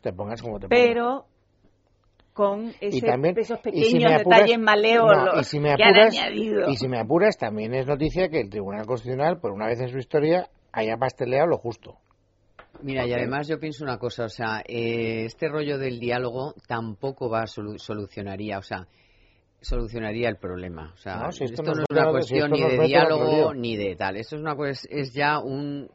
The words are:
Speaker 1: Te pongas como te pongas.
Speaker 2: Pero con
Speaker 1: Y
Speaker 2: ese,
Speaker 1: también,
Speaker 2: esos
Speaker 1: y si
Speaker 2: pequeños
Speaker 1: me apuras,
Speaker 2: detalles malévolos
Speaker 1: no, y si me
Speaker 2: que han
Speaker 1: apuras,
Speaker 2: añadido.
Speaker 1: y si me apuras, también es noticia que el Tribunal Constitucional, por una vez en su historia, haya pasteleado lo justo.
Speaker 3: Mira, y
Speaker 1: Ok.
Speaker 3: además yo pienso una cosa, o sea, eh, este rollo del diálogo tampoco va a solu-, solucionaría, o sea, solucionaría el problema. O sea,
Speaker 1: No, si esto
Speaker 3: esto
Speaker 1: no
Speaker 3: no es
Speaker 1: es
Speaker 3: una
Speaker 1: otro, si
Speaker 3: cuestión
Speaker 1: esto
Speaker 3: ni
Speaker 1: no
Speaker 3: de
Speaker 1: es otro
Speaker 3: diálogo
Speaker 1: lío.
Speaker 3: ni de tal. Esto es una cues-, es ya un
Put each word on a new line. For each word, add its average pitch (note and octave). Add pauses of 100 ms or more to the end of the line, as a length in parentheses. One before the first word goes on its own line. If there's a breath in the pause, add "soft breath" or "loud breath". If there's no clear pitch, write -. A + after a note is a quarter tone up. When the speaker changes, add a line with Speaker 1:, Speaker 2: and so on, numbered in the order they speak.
Speaker 1:
Te A2+
pongas G#2
como A2
te -
pongas. A#3+
Speaker 2:
Pero A#3+ (1080)
con G3+ (160)
Speaker 1:
Y G3+ (100)
Speaker 2:
ese, B2+
Speaker 1:
también, D3+
Speaker 2:
esos A3+
Speaker 1:
y -
si A#3
Speaker 2:
pequeños -
Speaker 1:
me D#3
apuras, G#3+
Speaker 2:
detalles A#3
malévolos G#3+
Speaker 1:
no, D#3+
y C3+
si D3
me D3
Speaker 2:
que -
han A3+
Speaker 1:
apuras, A3
Speaker 2:
añadido. G#3+
Speaker 1:
y C#4
si C3
me B2
apuras, E3+
también G#2+
es C3
noticia D3
que D3+
el G2+
Tribunal G#2
Constitucional, B2+
por G2+
una G#2+
vez A#2
en B2+
su B2+
historia, D#3 (240)
haya A2+
pasteleado C3
lo C#3+
justo. - (840)
Speaker 3:
Mira, C3
y A#2+
Speaker 1:
Ok. B2
Speaker 3:
además C3+
yo D#3
pienso D3+
una B2
cosa, A#2+
o G#2
sea, A2
eh, A#2
este A2+
rollo D3
del C3
diálogo B2 (140)
tampoco A#2
va A2+
a -
solu-, G#2
solucionaría, G2+
o G2
sea, F#2 (760)
solucionaría A2+
el G#2+
problema. F2+
O -
sea, F#2
Speaker 1:
No, C#3
si C#3
esto A#2+
Speaker 3:
esto D#3+
Speaker 1:
no D#3
Speaker 3:
no D#3
es -
Speaker 1:
es C#3+
Speaker 3:
una D#3
Speaker 1:
otro, C3
si A#2+
Speaker 3:
cuestión D3+
Speaker 1:
esto -
Speaker 3:
ni C#3+
Speaker 1:
no -
Speaker 3:
de B2+
Speaker 1:
es B2+
otro D#3
Speaker 3:
diálogo D3+
Speaker 1:
lío. -
Speaker 3:
ni A#2
de G2
tal. G2
Esto A#2
es D3+
una D3+
cues-, C#3
es C3+
ya D3
un C#3